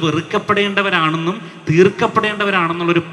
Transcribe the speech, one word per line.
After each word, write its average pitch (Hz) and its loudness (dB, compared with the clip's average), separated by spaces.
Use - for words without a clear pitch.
വെറുക്കപ്പെടേണ്ടവരാണെന്നും 180 0
തീർക്കപ്പെടേണ്ടവരാണെന്നുള്ളൊരു 185 2